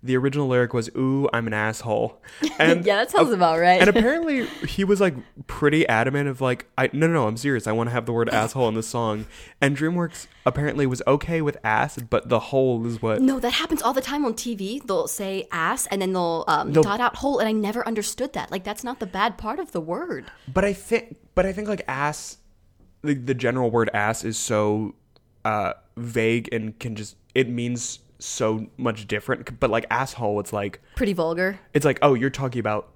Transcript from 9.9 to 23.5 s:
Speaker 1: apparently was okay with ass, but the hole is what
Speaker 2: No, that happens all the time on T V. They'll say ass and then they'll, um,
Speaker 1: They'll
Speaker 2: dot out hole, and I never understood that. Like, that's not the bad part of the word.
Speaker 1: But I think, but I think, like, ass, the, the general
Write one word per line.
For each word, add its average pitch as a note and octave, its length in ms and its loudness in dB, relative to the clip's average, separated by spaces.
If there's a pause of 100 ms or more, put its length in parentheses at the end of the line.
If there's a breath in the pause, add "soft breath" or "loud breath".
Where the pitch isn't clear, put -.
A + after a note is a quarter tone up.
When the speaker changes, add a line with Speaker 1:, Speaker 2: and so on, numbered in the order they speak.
Speaker 1:
apparently C#3+ 420 2
was B2+ 200 -2
okay D3 340 2
with D3 240 -2
ass, A2+ 340 0
but A#2 300 -2
the A#2 100 4
hole B2 480 0
is A#2 140 -6
what A2+ 220 0
Speaker 2:
No, C4 180 2
that A#3+ 120 -2
happens D#4+ 300 -2
all A#3+ 120 2
the C4 80 2
time C#4 220 -2
on A3+ 100 0
T A#3 200 -6
V. G3+ 300 -6
They'll F#3 240 0
say F#3+ 420 -6
ass F3 360 -2
and G3 160 -2
then F#3+ 100 0
they'll, E3+ 340 0
um, D3+ 260 0
Speaker 1:
They'll D#3 100 6
Speaker 2:
dot G#3 180 2
out B3+ 160 0
hole, C4+ 240 0
and A3 80 2
I A3 40 0
never G#3+ 340 -2
understood A3+ 480 -4
that. - 180 -6
Like, F#3 120 -6
that's G#3 200 -8
not B3 160 -8
the G#3+ 60 -6
bad G3 320 -2
part A3 200 -6
of F4+ 140 -10
the F3 80 -4
word. E3+ 460 -6 (260)
Speaker 1:
But F#3+ 120 2
I G3+ 100 0
think, A3+ 420 -4 (180)
but F#3 120 4
I G3 60 -2
think, G3+ 160 -6
like, G3+ 200 -4
ass, C#3+ 480 -4 (680)
the, D3 120 2
the C3 200 -2
general B2 360 0